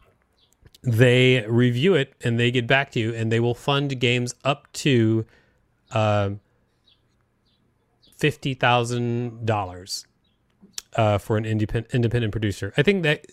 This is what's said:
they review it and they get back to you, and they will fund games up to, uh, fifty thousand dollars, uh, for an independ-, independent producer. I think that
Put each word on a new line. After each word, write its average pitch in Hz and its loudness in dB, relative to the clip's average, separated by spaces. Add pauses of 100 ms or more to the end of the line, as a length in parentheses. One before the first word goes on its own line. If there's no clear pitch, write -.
(800)
they 127 4
review 123 2
it 135 0 (100)
and 117 0
they 120 2
get 123 -2
back 135 0
to 131 -4
you, 113 -2
and 113 -4
they 113 2
will 120 0
fund 139 -2
games 123 -2
up 143 -6
to, 113 2 (680)
uh, 104 0 (1900)
fifty 143 -4
thousand 120 -2
dollars, 98 -6 (920)
uh, 107 2
for 110 -2
an 110 -4
independ-, 110 -4
independent 117 0
producer. 104 -6
I 143 2
think 196 0
that 151 -2